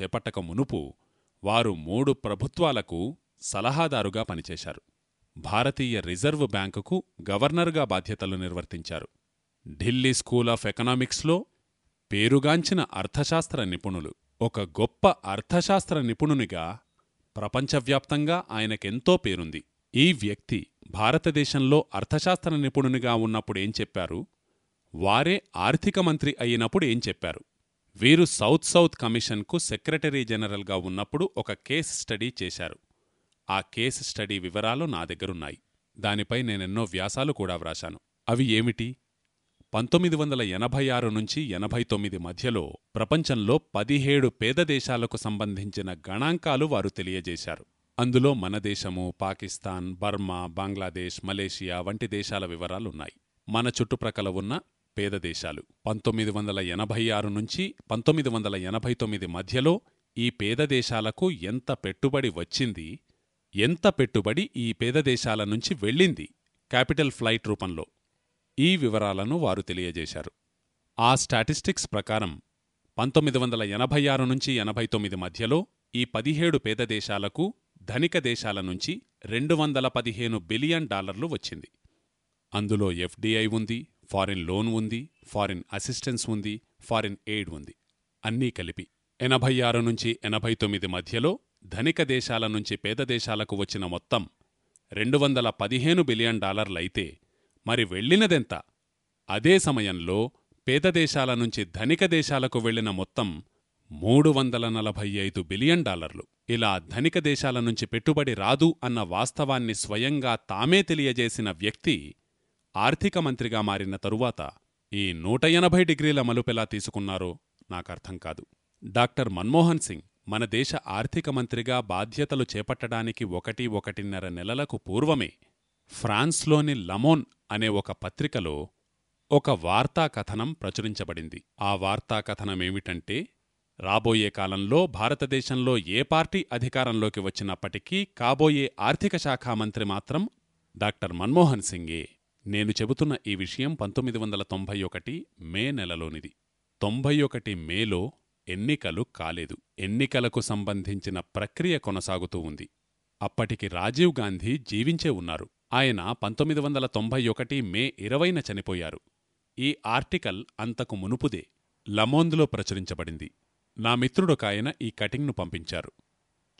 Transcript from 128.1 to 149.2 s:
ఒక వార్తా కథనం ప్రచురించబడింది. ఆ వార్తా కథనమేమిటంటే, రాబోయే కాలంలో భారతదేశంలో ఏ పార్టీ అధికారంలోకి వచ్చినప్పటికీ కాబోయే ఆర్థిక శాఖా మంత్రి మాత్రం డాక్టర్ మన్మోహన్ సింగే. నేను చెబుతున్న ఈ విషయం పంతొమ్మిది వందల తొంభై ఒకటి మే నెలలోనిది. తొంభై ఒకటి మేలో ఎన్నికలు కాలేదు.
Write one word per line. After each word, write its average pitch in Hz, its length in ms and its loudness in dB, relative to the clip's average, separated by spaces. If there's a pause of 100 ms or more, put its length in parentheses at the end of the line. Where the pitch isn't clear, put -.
ఒక 143 180 6
వార్తా 107 560 2
కథనం 110 460 -4
ప్రచురించబడింది. 95 920 -8 (180)
ఆ 101 140 2
వార్తా 101 460 0
కథనమేమిటంటే, 98 1080 -4 (520)
రాబోయే 107 500 4
కాలంలో 101 560 2
భారతదేశంలో 131 920 0
ఏ 95 240 0
పార్టీ 160 500 0
అధికారంలోకి 117 680 0
వచ్చినప్పటికీ 101 840 -4 (140)
కాబోయే 139 640 4
ఆర్థిక 160 360 2
శాఖా 127 380 -2
మంత్రి 107 300 -2
మాత్రం 131 440 -2 (480)
డాక్టర్ 104 360 -2
మన్మోహన్ 113 500 4
సింగే. 82 460 -6 (380)
నేను 104 240 0
చెబుతున్న 131 460 0 (100)
ఈ 104 80 -2
విషయం 127 400 -4
పంతొమ్మిది 117 440 -2
వందల 104 240 -2
తొంభై 95 400 -4
ఒకటి 95 440 -8 (140)
మే 95 300 -4
నెలలోనిది. 85 640 -6 (480)
తొంభై 135 400 2
ఒకటి 117 320 -2
మేలో 92 580 -2 (360)
ఎన్నికలు 98 580 -2 (100)
కాలేదు. 82 400 -6 (220)